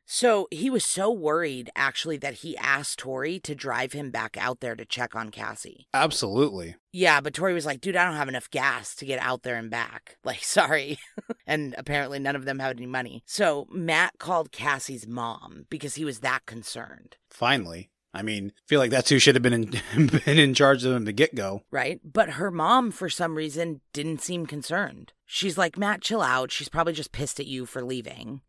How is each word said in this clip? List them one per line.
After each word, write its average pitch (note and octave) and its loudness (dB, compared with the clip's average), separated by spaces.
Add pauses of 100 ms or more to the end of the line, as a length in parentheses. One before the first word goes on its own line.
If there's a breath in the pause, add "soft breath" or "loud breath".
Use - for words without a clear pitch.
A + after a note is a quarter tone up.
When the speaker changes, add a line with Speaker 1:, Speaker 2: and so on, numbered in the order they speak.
Speaker 1:
So A3 2
he F#3 -2
was B3 2
so G3 0
worried, D3+ 0
actually, C#3 -2
that C3+ -6
he B2 -10
asked C#3 0
Tori C3+ -4
to D3 -8
drive C3 -4
him C#3+ -8
back A2+ -6
out B2 -2
there A#2 -6
to A2 -12
check A#2+ -6
on A2 -8
Cassie. - -12
Speaker 2:
Absolutely. A#2 0 (160)
Speaker 1:
Yeah, E3 4
but C#3 -6
Tori F3+ 0
was D3+ -4
like, C#3 -4
"Dude, F#3 -2
I F3 4
don't E3 -2
have C#3+ -2
enough B2+ -6
gas B2+ -2
to C#3 -12
get C3+ -4
out B2+ -2
there B2 -4
and A2+ -8
back. A2+ -6
<laughs> - -20
Like, - -6
sorry." D3 2
<laughs> - -14
And D3 -2
apparently C#3 -4
none C#3 0
of C3 -8
them C3+ -4
had C3 -4
any B2 -10
money. B2+ -8
So D#3 0
Matt E3 0
called E3 -2
Cassie's C3 -4
mom A#2 -10
because D3 -8
he D#3 -6
was B2 -6
that C3 -2
concerned. - -14 (160)
Speaker 2:
Finally. G2 0 (220)
I G2 -10
mean, G2+ -6
I - -20
feel D3 6
like B2 4
that's B2+ 4
who C3+ 8
should C3 8
have B2 4
been B2 6 (400)
in, C#3+ 8
<laughs> - 4
been D3+ 6
in C3+ 8
charge C3+ 6
of C3 2
them A#2 0
to G#2+ -2
get-go. G#2 0
Speaker 1:
Right? C3+ -2
But E3 2
her E3 -2
mom, G3+ 4
for F#3+ -6
some E3 -2
reason, D#3 -4 (120)
didn't D3 -4
seem E3+ -6
concerned. D3 -6 (180)
She's F#3 -2
like, F3 2
"Matt, G3+ 0
chill G#3 0
out. C3 2
She's - -6
probably E3 2
just D3+ -8
pissed - -4
at C#3+ -6
you C3 -6
for B2+ -6
leaving. B2+ -8